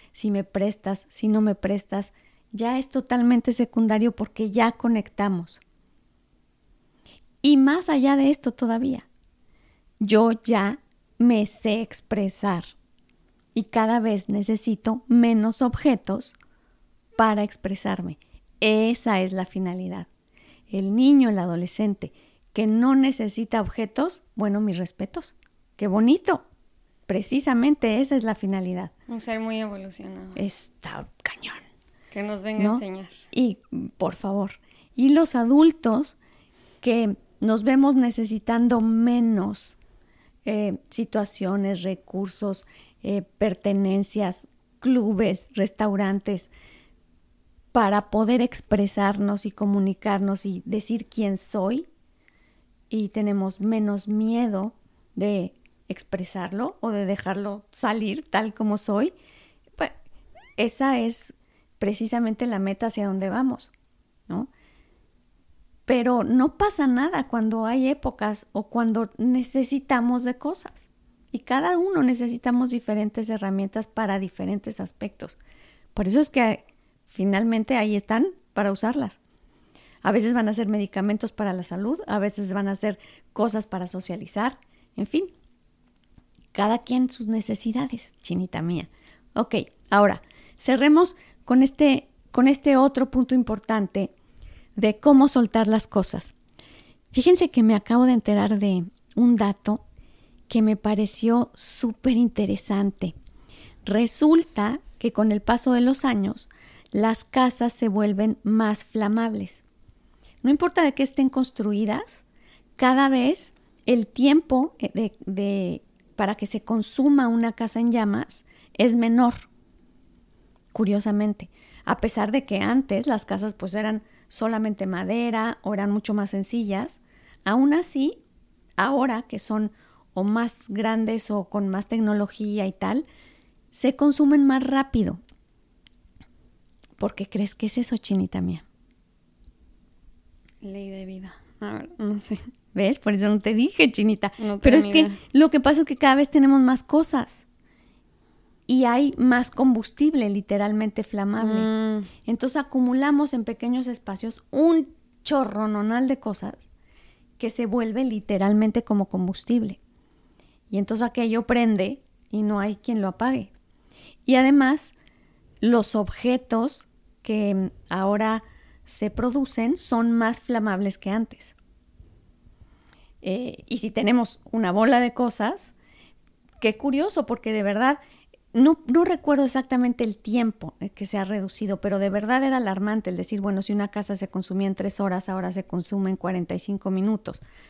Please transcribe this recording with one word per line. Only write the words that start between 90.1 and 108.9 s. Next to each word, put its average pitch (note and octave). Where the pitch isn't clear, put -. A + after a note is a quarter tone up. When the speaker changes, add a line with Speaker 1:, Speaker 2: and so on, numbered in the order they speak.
Speaker 1:
cerremos D4+
con B3+
este, C4+
con B3+
este C#4
otro C4
punto B3+
importante G#3+
de G#3+
cómo C#4
soltar A3+
las A3
cosas. -
Fíjense F4+
que A#3+
me A3
acabo A#3
de B3+
enterar G#3
de F#3+
un A#3+
dato G3+
que A3
me G#3+
pareció G#3+
súper -
interesante. G3+
Resulta A#3+
que -
con G#3+
el G#3
paso A#3+
de A#3+
los C4
años, G#3
las A3
casas B3
se -
vuelven G#3
más G#3+
flamables. G#3+